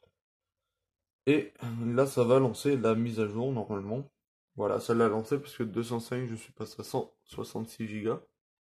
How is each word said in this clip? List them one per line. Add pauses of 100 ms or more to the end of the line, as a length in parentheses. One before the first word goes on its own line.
(1300)
Et (300)
là,
ça
va
lancer
la
mise
à
jour,
normalement. (480)
Voilà,
ça
l'a
lancé
parce
que
deux
cent
cinq,
je
suis
passé
à
cent (120)
soixante-six
gigas. (460)